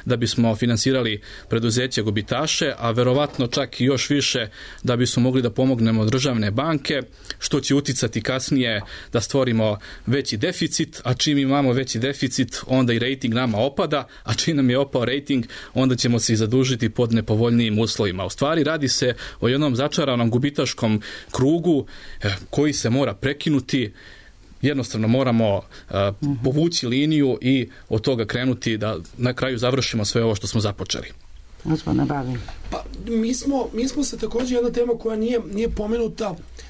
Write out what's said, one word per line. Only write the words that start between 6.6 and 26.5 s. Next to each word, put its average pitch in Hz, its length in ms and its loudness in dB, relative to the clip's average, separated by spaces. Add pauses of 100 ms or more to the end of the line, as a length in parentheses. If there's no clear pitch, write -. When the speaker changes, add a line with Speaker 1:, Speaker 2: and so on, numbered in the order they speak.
Speaker 1:
što - 220 0
će - 140 0
uticati 127 480 0
kasnije 123 580 0 (320)
da 123 80 0
stvorimo 113 560 2 (300)
veći 127 300 0
deficit, 165 680 -2
a 123 100 2
čim 147 240 2
imamo 135 340 2
veći 127 260 -2
deficit, 135 680 -2
onda 131 260 4
i 113 60 2
rating 123 360 -2
nama 120 240 0
opada, 143 480 0 (180)
a 113 100 -2
čim 160 220 0
nam 131 140 4
je 127 80 4
opao 135 260 0
rating, 135 400 0 (300)
onda 127 220 4
ćemo 120 220 2
se 117 140 2
i 110 40 4
zadužiti 110 140 2 (400)
pod 113 220 2
nepovoljnijim 113 640 4
uslovima. 101 460 0
U 90 60 -4
stvari, 151 340 2
radi 151 240 0
se 123 260 0 (260)
o 113 80 2
jednom 135 280 2
začaranom 123 540 0
gubitaškom 123 720 0 (280)
krugu, 156 560 2 (360)
eh, 104 80 0 (200)
koji 147 220 2
se 120 180 -2
mora 123 240 2
prekinuti. 135 800 -2 (720)
Jednostavno 127 460 0
moramo, 113 520 4 (260)
eh, - 80 -10 (280)
Speaker 2:
Mhm. 143 100 0 (120)
Speaker 1:
povući 151 420 0